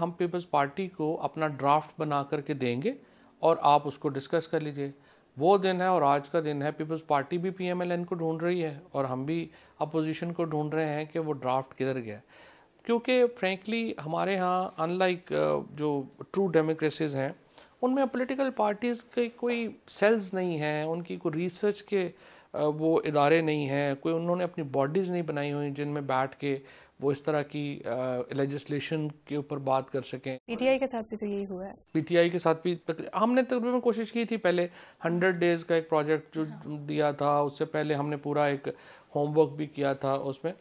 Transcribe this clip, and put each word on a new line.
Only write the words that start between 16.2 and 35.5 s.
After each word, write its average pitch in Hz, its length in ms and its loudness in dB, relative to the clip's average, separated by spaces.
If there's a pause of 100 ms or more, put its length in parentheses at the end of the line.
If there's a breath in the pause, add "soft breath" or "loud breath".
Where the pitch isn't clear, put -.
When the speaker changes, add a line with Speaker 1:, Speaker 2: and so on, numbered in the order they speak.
Speaker 1:
ٹرو 196 160 2
ڈیموکریسیز 156 720 0
ہیں، 135 120 -2 (540 loud breath)
ان 254 120 2
میں 277 120 2
پولیٹیکل 262 500 -2
پارٹیز 214 480 0
کے 240 240 -2
کوئی 233 400 -4 (180)
سیلز 202 480 2
نہیں 180 240 0
ہیں، 151 240 0
ان 165 200 -4
کی 185 140 -8
کوئی 165 220 -2
ریسرچ 190 440 -2
کے، 185 260 0 (440 loud breath)
آ، - 120 -6
وہ 156 400 4
ادارے 147 360 6
نہیں 151 280 0
ہیں، 143 260 0
کوئی 165 200 -2
انہوں 170 220 0
نے 180 80 -2
اپنی 170 200 -6
باڈیز 143 460 0
نہیں 175 120 0
بنائی 147 300 -2
ہوئی 147 180 -2
جن 143 180 -4
میں 147 140 -4
بیٹھ 135 340 0
کے 135 220 -2 (420 loud breath)
وہ 139 100 2
اس 139 120 -2
طرح 151 200 0
کی، 147 440 -6
آ، 127 480 -4
لیجسلیشن 143 720 -2 (160)
کے 143 120 -6
اوپر 147 200 -6
بات 135 340 0
کر 131 120 -4
سکیں۔ 131 420 -8
Speaker 2:
پی 233 100 -6
ٹی 254 140 0
آئی 262 100 4
کے 262 120 0
ساتھ 226 180 -6
بھی 226 80 -8
تو 214 100 -8
یہی 202 200 -4
ہوا 190 200 -8
ہے۔ 196 80 -14 (180)
Speaker 1:
پی 160 80 2
ٹی 165 180 2
آئی 170 120 6
کے 175 80 -2
ساتھ 160 240 2
بھی 180 120 0
تقریباً، 175 480 -4
ہم 240 120 4
نے 254 80 6
تقریباً 247 380 0
کوشش 226 320 -2
کی 233 120 0
تھی 226 120 -2
پہلے، 175 300 2 (380 loud breath)
ہنڈریڈ 175 300 2
ڈیز 170 300 2